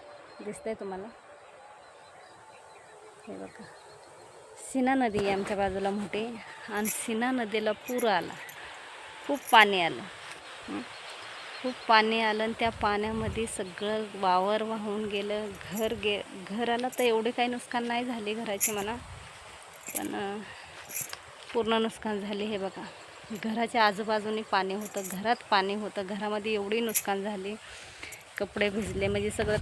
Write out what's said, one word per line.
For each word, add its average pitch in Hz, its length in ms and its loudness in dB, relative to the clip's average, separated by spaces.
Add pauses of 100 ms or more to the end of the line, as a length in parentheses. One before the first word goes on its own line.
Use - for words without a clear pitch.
(440)
दिसतंय 214 300 -6
तुम्हाला? 196 320 -8 (2250)
हे 196 80 -10
बघा, 190 280 -12 (1080)
सीना 262 220 4
नदी 226 240 4
आहे 202 120 2
आमच्या 196 260 0
बाजूला 196 340 2
मोठी 208 360 -2 (420)
आणि 214 180 0
सीना 226 440 0
नदीला 214 420 2
पूर 247 360 0
आला, 170 240 4 (920)
खूप 285 120 2 (140)
पाणी 208 280 10
आलं. 151 220 0 (680)
हं. 208 120 -4 (840)
खूप 254 120 -2 (140)
पाणी 220 320 8
आलं 214 220 4
आणि 220 160 0
त्या 226 120 2
पाण्यामध्ये 220 760 0
सगळं 208 580 -2 (100)
वावर 196 480 4
वाहून 214 420 -2
गेलं, 208 460 -2 (220)
घर 220 220 0
गे-, 208 280 0 (260)
घराला 233 400 0
तर 254 140 0
एवढे 226 280 4
काही 240 180 2
नुकसान 240 360 -2
नाही 240 200 0
झाले 220 300 -2
घराचे 220 380 0
म्हणा, 208 240 -2 (1040)
पण, 214 160 -4
अ, 202 240 -4 (1160)
पूर्ण 226 180 4
नुकसान 220 480 2
झाले. 202 240 -2
हे 214 140 -2
बघा, 190 240 -4 (600)
घराच्या 226 420 4
आजूबाजूनी 214 560 2
पाणी 190 320 2
होतं, 202 280 -2 (100)
घरात 226 240 2 (140)
पाणी 196 240 6
होतं, 202 320 -4
घरामध्ये 208 460 -2
एवढी 208 280 2
नुकसान 208 420 2
झाली, 202 320 -4 (840)
कपडे 208 320 2
भिजले, 196 380 0
म्हणजे 202 220 2
सगळं 214 320 2